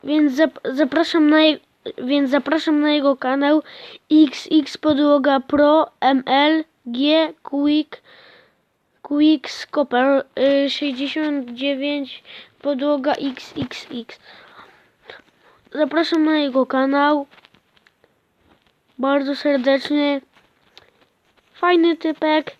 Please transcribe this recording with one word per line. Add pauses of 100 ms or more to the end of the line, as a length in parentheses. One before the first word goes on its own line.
więc
zap-,
zapraszam
na
je-, (380)
więc
zapraszam
na
jego
kanał (480)
X
X
Podłoga
Pro
M
L (220)
G (100)
Quick, (1000)
Quick
Scopper, (140)
y,
sześćdziesiąt
dziewięć (380)
Podłoga
X
X
X. (1500)
Zapraszam
na
jego
kanał (1700)
bardzo
serdecznie. (1300)
Fajny
typek.